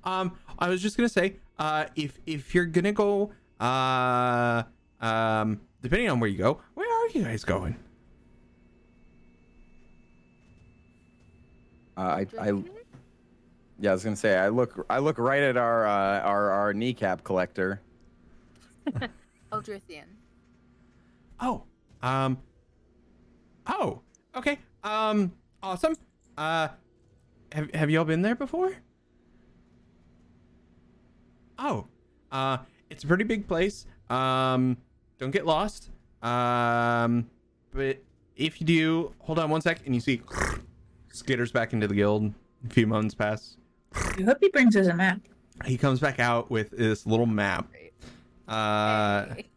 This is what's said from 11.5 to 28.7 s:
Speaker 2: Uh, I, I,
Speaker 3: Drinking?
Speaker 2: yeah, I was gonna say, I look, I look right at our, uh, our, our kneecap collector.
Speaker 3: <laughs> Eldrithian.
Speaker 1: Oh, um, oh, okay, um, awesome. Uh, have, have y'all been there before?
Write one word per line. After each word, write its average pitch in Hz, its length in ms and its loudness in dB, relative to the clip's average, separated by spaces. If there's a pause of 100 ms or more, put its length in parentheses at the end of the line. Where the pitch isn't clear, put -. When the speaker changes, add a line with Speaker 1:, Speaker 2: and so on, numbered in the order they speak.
Speaker 2:
Uh, 92 60 -8
I, 90 180 -2
I, 98 40 -2
Speaker 3:
Drinking? 101 460 -4 (1080)
Speaker 2:
yeah, 101 120 2
I - 20 4
was 95 100 -2
gonna 110 120 -4
say, 98 220 2
I 95 120 4
look, 117 400 -2
I 120 100 0
look 147 200 0
right 135 240 2
at 131 140 2
our, 117 280 2
uh, 101 360 2
our, 101 300 2
our 101 220 0
kneecap 107 500 -2
collector. 95 580 -2 (1040)
Speaker 3:
<laughs> - 680 -12
Eldrithian. 196 540 -12 (1300)
Speaker 1:
Oh, 247 240 -4 (380)
um, 131 360 -2 (1300)
oh, 208 340 -4 (340)
okay, 285 220 -4 (260)
um, 214 480 0 (300)
awesome. 190 340 -2 (420)
Uh, 156 320 -2 (840)
have, 151 220 -6
have 156 160 0
y'all 160 160 2
been 160 160 0
there 220 140 0
before? 359 380 -2 (2750)